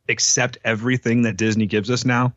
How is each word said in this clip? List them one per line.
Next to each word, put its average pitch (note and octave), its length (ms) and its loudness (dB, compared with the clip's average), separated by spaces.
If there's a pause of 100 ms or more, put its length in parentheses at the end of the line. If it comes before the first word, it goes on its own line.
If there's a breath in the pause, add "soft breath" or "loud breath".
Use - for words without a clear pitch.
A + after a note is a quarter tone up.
accept B2 560 0
everything A#2+ 580 0
that A2 140 0
Disney A2 300 0
gives G#2 220 -2
us B2 160 -2
now. B2 320 0